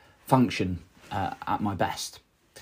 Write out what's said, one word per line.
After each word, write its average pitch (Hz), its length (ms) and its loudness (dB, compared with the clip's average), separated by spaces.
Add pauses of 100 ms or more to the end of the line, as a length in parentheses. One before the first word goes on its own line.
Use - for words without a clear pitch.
(260)
function, 104 540 2 (320)
uh, 98 240 -4 (120)
at - 140 -2
my 104 120 -2
best. - 460 -4 (420)